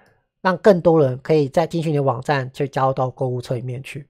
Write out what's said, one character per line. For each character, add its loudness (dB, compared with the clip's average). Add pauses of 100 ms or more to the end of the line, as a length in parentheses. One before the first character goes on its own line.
(420)
让 0
更 6
多 4
人 0
可 0
以 2
再 0
进 -4
去 -4
你 -2
的 0
网 -2
站 -2
去 -4
加 -2
入 0
到 -2
购 -6
物 -4
车 -6
里 -8
面 -8
去。 -16